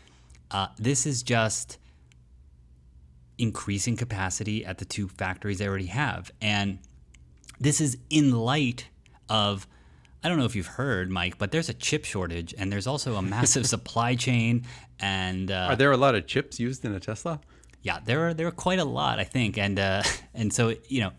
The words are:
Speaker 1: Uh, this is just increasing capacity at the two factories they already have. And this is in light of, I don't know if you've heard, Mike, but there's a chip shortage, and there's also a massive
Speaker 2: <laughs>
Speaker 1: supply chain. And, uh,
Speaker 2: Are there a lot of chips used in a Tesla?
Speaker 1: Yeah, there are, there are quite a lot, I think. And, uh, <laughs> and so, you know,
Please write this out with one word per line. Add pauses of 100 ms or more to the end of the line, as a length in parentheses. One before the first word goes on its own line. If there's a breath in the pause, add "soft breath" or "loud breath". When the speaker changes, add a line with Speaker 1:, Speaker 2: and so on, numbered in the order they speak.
(500 soft breath)
Speaker 1:
Uh, (120)
this
is
just (1600 soft breath)
increasing
capacity
at
the
two
factories
they
already
have. (120)
And (800)
this
is (140)
in
light (400 soft breath)
of, (560 soft breath)
I
don't
know
if
you've
heard,
Mike,
but
there's
a
chip
shortage,
and
there's
also
a
massive
Speaker 2:
<laughs>
Speaker 1:
supply
chain. (320 loud breath)
And,
uh,
Speaker 2:
Are
there
a
lot
of
chips
used
in
a
Tesla? (420 soft breath)
Speaker 1:
Yeah,
there
are,
there
are
quite
a
lot,
I
think.
And,
uh, (160 loud breath)
<laughs>
and
so, (140)
you
know,